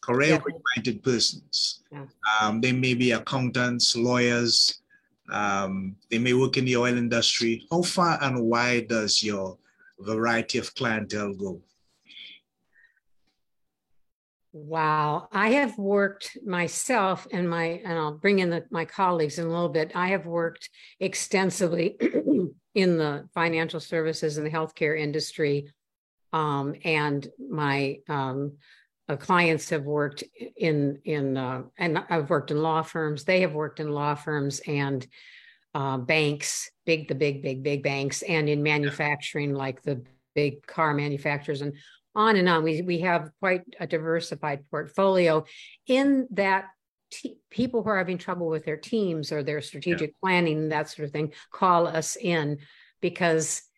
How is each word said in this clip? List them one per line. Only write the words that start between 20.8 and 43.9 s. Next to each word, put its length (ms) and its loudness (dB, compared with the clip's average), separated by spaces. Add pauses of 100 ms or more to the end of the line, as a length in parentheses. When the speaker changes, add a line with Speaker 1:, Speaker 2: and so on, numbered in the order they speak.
Speaker 2:
extensively 1000 0
<clears throat> 760 0
in 220 4
the 360 -2
financial 460 0
services 580 -2
and 80 -4
the 60 -4
healthcare 480 -2
industry. 720 -2 (600)
Um, 500 0
and 440 0 (120)
my, 600 -2 (100)
um, 480 -4 (520)
uh, 80 -2
clients 540 2
have 120 -2
worked 400 -2 (320)
in, 480 0
in, 320 -2
uh, 280 -4 (140)
and 320 0
I've 200 0
worked 220 0
in 100 0
law 220 2
firms. 420 -4
They 160 4
have 120 0
worked 280 -6
in 100 -4
law 240 0
firms 500 -2
and, 400 -2 (680)
uh, 240 -2
banks, 760 0 (140)
big, 240 0
the 60 -2
big, 260 0
big, 220 -6
big 200 -2
banks, 380 -2
and 260 0
in 160 2
manufacturing, 920 0
like 260 -6
the 220 -4 (320)
big 300 -2
car 280 2
manufacturers, 680 -2
and 120 -6 (420)
on 220 6
and 100 6
on. 160 6
We, 200 0
we 160 0
have 300 2 (120)
quite 220 0 (160)
a 80 -8
diversified 840 -4